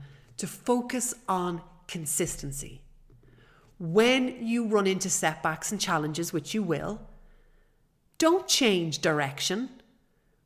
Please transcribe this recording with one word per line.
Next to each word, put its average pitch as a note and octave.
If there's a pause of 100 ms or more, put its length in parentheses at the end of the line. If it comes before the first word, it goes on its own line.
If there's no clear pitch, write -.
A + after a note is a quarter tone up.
(360)
to -
focus A#3+ (160)
on F3+ (260)
consistency. - (960)
When A#3+
you A#3
run G3+
into F#3+
setbacks D#3+
and G3+
challenges, D#3
which D3+
you G#3+
will, E3+ (1160)
don't F4
change F3
direction, D#3+ (760)